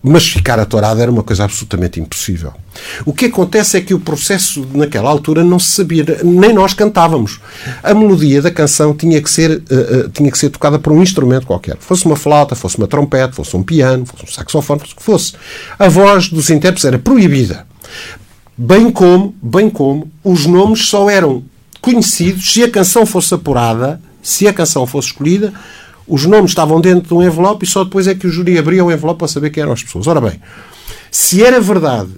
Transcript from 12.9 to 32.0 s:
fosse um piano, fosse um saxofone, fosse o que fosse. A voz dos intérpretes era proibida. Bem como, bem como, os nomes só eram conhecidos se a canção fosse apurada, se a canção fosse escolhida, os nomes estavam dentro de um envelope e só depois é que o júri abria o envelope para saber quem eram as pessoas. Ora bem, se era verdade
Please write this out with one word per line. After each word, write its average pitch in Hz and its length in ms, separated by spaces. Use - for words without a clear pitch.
fosse - 240
um 196 60
piano, 131 420
fosse - 200
um - 20
saxofone, - 540
fosse - 120
o - 40
que - 60
fosse. 196 300
A 196 100
voz 196 400
dos 160 220
intérpretes 180 340
era 127 140
proibida. 143 680
Bem 123 360
como, 185 500
bem 170 300
como, 147 380
os 175 220
nomes 202 420
só 202 220
eram 151 340
conhecidos 190 720
se 233 100
a 240 60
canção 214 380
fosse 185 260
apurada, 123 680
se - 260
a 202 60
canção 151 340
fosse 135 200
escolhida, 196 440
os 139 180
nomes 190 260
estavam 160 280
dentro 180 280
de 175 80
um 170 60
envelope 180 440
e - 20
só 190 160
depois 185 240
é 190 80
que 190 120
o - 20
júri 175 280
abria 175 280
o 175 60
envelope 160 280
para 175 80
saber 147 220
quem 151 140
eram 147 100
as 113 100
pessoas. - 240
Ora 160 140
bem, 98 180
se - 320
era 247 160
verdade 151 580